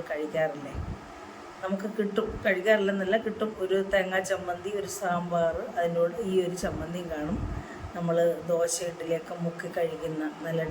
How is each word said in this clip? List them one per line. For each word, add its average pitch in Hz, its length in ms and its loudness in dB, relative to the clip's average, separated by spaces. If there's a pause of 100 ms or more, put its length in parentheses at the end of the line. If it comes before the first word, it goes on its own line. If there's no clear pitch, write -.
(120)
കഴിക്കാറില്ലേ, 151 640 -2 (880)
നമുക്ക് 190 240 -2 (100)
കിട്ടും, 202 300 2 (180)
കഴിക്കാറില്ലെന്നല്ല, 196 800 4
കിട്ടും. 220 240 -2 (140)
ഒരു 190 140 2 (160)
തേങ്ങാ 185 260 2 (120)
ചമ്മന്തി, 180 380 -4 (120)
ഒരു 175 180 -6
സാമ്പാർ, 175 560 2 (240)
അതിനോട് 170 360 4 (160)
ഈ - 20 2 (120)
ഒരു 170 180 -2
ചമ്മന്തിയും 165 520 -4
കാണും. 156 240 -2 (560)
നമ്മൾ 170 220 2 (340)
ദോശ 170 240 4 (140)
ഇഡ്ഡലിയൊക്കെ 165 460 -4 (100)
മുക്കി 170 320 -4
കഴിക്കുന്ന 160 460 -2 (220)
നല്ല 165 260 0